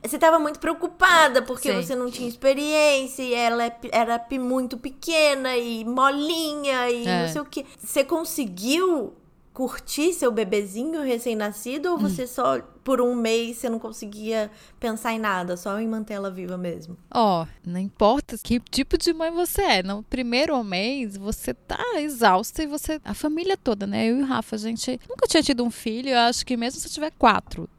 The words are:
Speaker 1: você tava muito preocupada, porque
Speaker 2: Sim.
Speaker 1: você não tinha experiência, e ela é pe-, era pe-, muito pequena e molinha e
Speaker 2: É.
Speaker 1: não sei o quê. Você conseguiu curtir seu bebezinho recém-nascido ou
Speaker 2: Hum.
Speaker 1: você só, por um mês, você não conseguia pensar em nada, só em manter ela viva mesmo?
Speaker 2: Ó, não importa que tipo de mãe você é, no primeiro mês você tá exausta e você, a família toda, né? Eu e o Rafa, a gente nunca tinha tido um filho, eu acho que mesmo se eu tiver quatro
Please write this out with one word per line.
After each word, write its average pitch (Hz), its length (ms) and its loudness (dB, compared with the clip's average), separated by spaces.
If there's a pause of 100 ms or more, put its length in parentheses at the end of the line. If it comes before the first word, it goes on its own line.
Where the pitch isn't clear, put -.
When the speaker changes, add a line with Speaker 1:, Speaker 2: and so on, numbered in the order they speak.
Speaker 1:
você 285 120 -4
tava 330 200 8
muito 302 220 -2
preocupada, 320 800 4
porque 240 320 -2
Speaker 2:
Sim. 247 100 0
Speaker 1:
você 269 140 -4
não 247 140 -4
tinha 247 180 -8
experiência, 277 920 2
e 247 100 -2
ela 233 320 2
é 233 60 -2
pe-, 233 220 -14
era 233 260 2
pe-, 254 200 -6
muito 254 380 -2
pequena 277 800 0
e 233 280 -4
molinha 285 1040 0
e 240 160 -2
Speaker 2:
É. 180 160 0
Speaker 1:
não 165 100 -2
sei 294 80 -2
o 277 60 -8
quê. 277 180 -8 (140)
Você - 260 0
conseguiu 294 1080 -2 (400)
curtir 285 580 -2
seu 277 180 2
bebezinho 214 720 -2
recém-nascido 240 840 -4
ou 349 100 2
Speaker 2:
Hum. - 20 -4
Speaker 1:
você 196 280 -2
só, - 320 0 (260)
por 254 160 2
um 247 140 2
mês, 233 420 0
você 247 140 -4
não 226 80 -4
conseguia 214 720 -6 (280)
pensar 226 360 -4
em 220 40 -4
nada, 180 380 -2
só 202 240 -6
em 226 80 -2
manter 220 240 -6
ela 196 180 -6
viva 180 280 -8
mesmo? 175 360 -8 (160)
Speaker 2:
Ó, 185 360 4 (180)
não 175 160 -4
importa 220 640 2
que 240 160 2
tipo - 380 0
de 339 160 2
mãe 320 160 -2
você 339 320 0
é, 226 200 4
no 202 200 -4
primeiro 254 600 0
mês 208 540 -2
você 202 380 -6
tá - 280 -8 (140)
exausta 233 680 2
e 302 40 -2
você, 302 360 -4
a 202 120 -6
família 339 420 0
toda, 202 300 -2
né? 214 240 -2
Eu 254 80 2
e 285 40 0
o 269 40 0
Rafa, 226 300 -2
a - 20 -6
gente 226 500 -6
nunca 494 180 0
tinha 320 160 4
tido 247 220 0
um 233 60 0
filho, 240 400 -6
eu 247 80 4
acho 240 260 4
que 254 100 -2
mesmo 233 240 -4
se - 100 -8
eu - 40 -10
tiver 311 260 -6
quatro 190 480 2 (120)